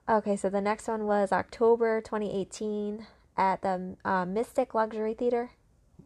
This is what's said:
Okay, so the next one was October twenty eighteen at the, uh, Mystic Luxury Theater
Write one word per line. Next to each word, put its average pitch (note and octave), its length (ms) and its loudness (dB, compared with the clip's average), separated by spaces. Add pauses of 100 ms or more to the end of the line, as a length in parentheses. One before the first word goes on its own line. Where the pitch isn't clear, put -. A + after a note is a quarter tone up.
Okay, G#3 280 2
so G3+ 120 0
the G3 140 0
next G#3+ 260 -2
one A3 180 -2
was G3+ 260 2
October A3+ 680 2
twenty G#3+ 340 -4
eighteen G#3 720 -6 (300)
at F#3+ 240 2
the, F#3 360 -4 (100)
uh, F#3+ 180 0
Mystic A3+ 500 -2
Luxury A3 380 0
Theater A#3+ 380 0 (560)